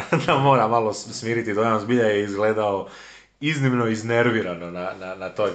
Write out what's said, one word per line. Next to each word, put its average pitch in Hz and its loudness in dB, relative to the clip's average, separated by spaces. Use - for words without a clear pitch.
<laughs> 151 0
da 156 2
mora 135 4
malo 113 0
s-, - -12
smiriti 113 -2
dojam, 110 2
zbilja 117 2
je 104 2
izgledao 104 0
iznimno 135 0
iznervirano 110 0
na, 90 -6
na, 92 -12
na 95 -10
toj 101 -2